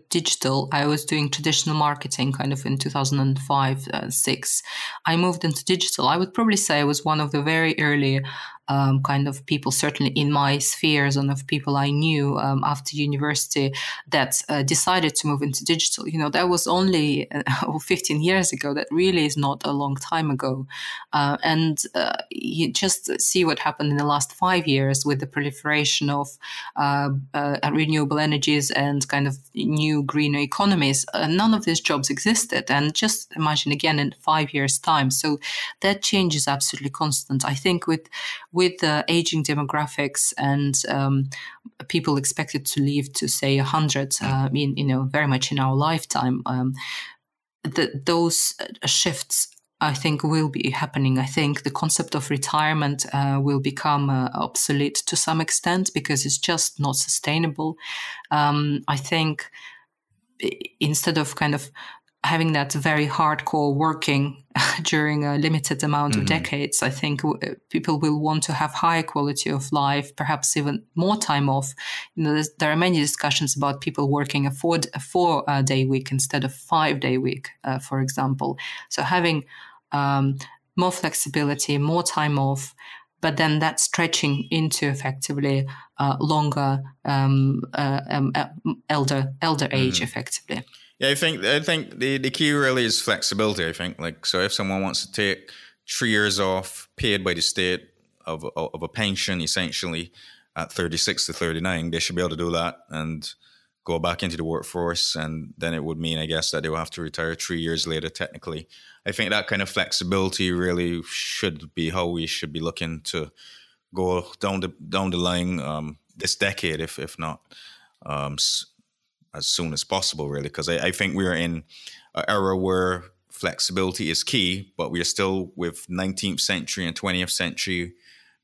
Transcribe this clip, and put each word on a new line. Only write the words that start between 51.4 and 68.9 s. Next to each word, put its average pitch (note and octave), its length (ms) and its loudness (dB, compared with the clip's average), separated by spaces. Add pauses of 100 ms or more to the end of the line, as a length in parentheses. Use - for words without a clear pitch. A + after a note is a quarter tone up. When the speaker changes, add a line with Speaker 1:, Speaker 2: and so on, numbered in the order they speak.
Speaker 1:
the - 80 -4
concept E3 460 0
of C3+ 140 -2
retirement, D3 840 0
uh, C#3 280 2
will C#3 200 2
become, C#3 500 2
uh, C3 240 2
obsolete - 640 0 (100)
to - 80 -2
some D#3+ 260 2
extent F3 540 0
because C#3+ 320 0
it's C3+ 120 0
just - 420 0
not C#3 160 0
sustainable. D#3 800 0 (560)
Um, D3 560 2
I C#3+ 80 0
think D#3 520 -2 (920)
i-, - 80 -2 (300)
instead D3+ 360 0
of D3 200 0
kind D3 180 2
of C#3 160 -6 (540)
having D#3+ 280 4
that C#3+ 200 2
very D3+ 340 2
hardcore D3 640 2
working C#3+ 720 2 (200)
<laughs> - 200 0
during D3+ 420 2
a C#3+ 140 0
limited D3+ 460 0
amount D3 320 2
of G#2 60 2
Speaker 2:
Mm-hmm. D#3+ 200 2
Speaker 1:
decades, - 400 -2
I C3+ 80 2
think C#3+ 320 -2
w-, D3 180 0
uh, - 140 -6 (160)
people E3 300 0
will D3+ 180 2
want D#3 240 0
to D#3+ 100 -2
have D3 200 -2
higher E3 320 2